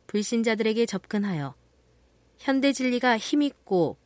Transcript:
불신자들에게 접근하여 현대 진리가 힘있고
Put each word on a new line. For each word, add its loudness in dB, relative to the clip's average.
불신자들에게 0
접근하여 -4
현대 2
진리가 0
힘있고 0